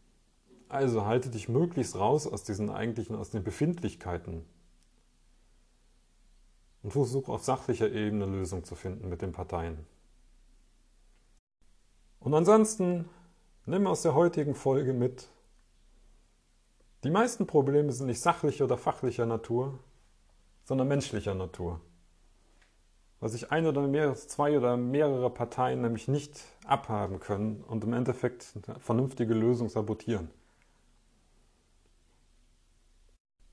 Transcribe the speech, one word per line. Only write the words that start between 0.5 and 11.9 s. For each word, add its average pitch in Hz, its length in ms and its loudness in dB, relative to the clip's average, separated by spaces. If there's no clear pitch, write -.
Also 120 380 0
halte 123 240 2
dich 110 180 -8
möglichst 139 480 0
raus 123 320 2
aus 104 160 -8
diesen 104 260 -4
eigentlichen, 107 460 -6
aus 104 140 -8
den 95 160 -4
Befindlichkeiten 90 1000 -4
und 104 80 -6
versuch 135 380 0
auf 117 160 -4
sachlicher 113 440 0
Ebene 104 360 0
Lösungen 95 400 -4
zu - 100 -12
finden 90 320 -10
mit 87 140 -6
den 90 100 -4
Parteien. 85 460 -6